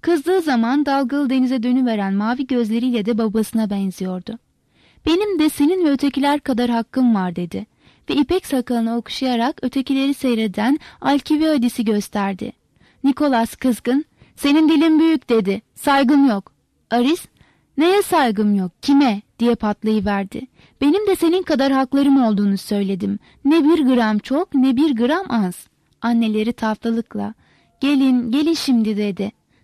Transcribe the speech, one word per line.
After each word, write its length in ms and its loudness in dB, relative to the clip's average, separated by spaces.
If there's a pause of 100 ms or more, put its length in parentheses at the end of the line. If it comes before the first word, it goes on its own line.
Kızdığı 400 0
zaman 460 0
dalgalı 440 0
denize 320 0
dönüveren 520 0
mavi 320 -2
gözleriyle 580 -2
de 140 -2
babasına 520 -2
benziyordu. 680 -6 (680)
"Benim 320 0
de 100 2
senin 360 0
ve 60 2
ötekiler 500 0
kadar 300 -2
hakkım 440 0
var." 220 -2
dedi. 300 -8 (440)
Ve 40 -2
ipek 320 0
sakalını 500 -2
okşayarak 680 -4
ötekileri 520 -2
seyreden 640 -2 (220)
Alkiviadis'i 840 0
gösterdi. 680 -4 (520)
Nikolas 520 0
kızgın, 480 -2 (320)
"Senin 320 4
dilin 300 4
büyük." 320 2
dedi. 320 0 (120)
"Saygım 540 4
yok." 240 -4 (380)
Aris, 360 0 (500)
"Neye 260 2
saygım 520 0
yok? 180 -2 (100)
Kime?" 400 2 (180)
Diye 140 2
patlayıverdi. 920 -4 (340)
"Benim 260 2
de 100 0
senin 260 0
kadar 300 0
haklarım 500 2
olduğunu 360 0
söyledim. 600 -4 (260)
Ne 200 4
bir 200 4
gram 340 2
çok, 360 -4
ne 220 2
bir 200 2
gram 320 -2
az." 400 -4 (340)
Anneleri 500 0
tatlılıkla, 840 -6 (460)
"Gelin, 500 2
gelin 240 0
şimdi." 420 0
dedi. 360 -4 (320)